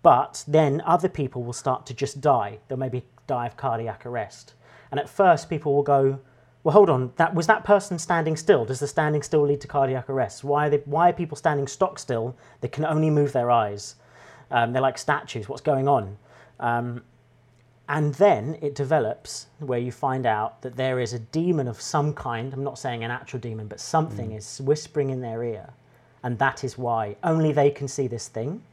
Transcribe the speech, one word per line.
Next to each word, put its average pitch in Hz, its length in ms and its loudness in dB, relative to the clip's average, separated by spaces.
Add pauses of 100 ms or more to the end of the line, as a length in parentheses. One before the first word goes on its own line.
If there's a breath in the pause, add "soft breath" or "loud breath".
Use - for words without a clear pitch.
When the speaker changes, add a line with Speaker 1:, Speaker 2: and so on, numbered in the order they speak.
Speaker 1:
But 135 440 4
then 151 360 2
other 175 260 2
people 127 340 -6
will 120 100 -8
start - 320 -4
to 127 80 -12
just 139 280 -6
die. 110 360 2 (100)
They'll 131 120 -6
maybe 127 240 -6 (240)
die 120 180 -2
of 120 100 -8
cardiac 113 480 -4
arrest. 120 520 -8 (340 loud breath)
And 139 100 -4
at - 80 -6
first, 180 400 4
people 151 280 -2
will 143 80 4
go, 139 340 4 (460 soft breath)
"Well, 156 100 2
hold 196 160 10
on, 127 280 0
that, 170 180 2
was 160 100 0
that 220 180 4
person 190 360 2
standing 160 360 0
still? 147 300 4
Does 127 140 -4
the 143 80 -4
standing 151 340 0
still 151 220 2
lead 143 180 2
to - 60 -14
cardiac 131 420 0
arrest? 131 340 -4
Why 147 220 2
are 147 60 0
they, 147 140 4
why 156 240 4
are 175 40 2
people 165 240 -6
standing 143 300 0
stock - 320 -2
still? 120 360 -4 (260 loud breath)
They 120 60 -6
can 151 160 -4
only 156 280 2
move 147 200 2
their 120 200 2
eyes. 104 420 0 (560 loud breath)
Um, 120 240 0
they're 131 80 2
like 135 160 0
statues. 131 500 -4
What's - 140 -12
going 139 260 2
on?" 101 300 0 (420 soft breath)
Um, 120 440 -2 (840)
and 147 280 0
then 151 440 2
it 147 140 -4
develops 135 720 -2 (120)
where 120 180 -2
you 123 140 -4
find 131 340 -2
out 110 380 -2
that 123 140 -10
there 131 220 0
is 117 140 -4
a 120 60 -8
demon 160 480 0
of 117 120 -8
some 147 360 -2
kind. 123 380 -8
I'm 135 100 -6
not - 160 -6
saying 120 240 -6
an 117 80 -6
actual 127 260 -10
demon, 110 300 -8
but 98 120 -14
something 110 520 -2
Speaker 2:
Mm. 110 60 -10
Speaker 1:
is - 240 -14
whispering 143 500 0
in 127 100 -6
their 117 220 -6
ear. 110 260 -8 (540 soft breath)
And 123 160 -4
that 135 240 0
is 127 120 -6
why 113 480 -2
only 160 280 2
they 143 180 4
can 139 180 -4
see 131 200 -4
this 113 220 -8
thing. 143 440 -8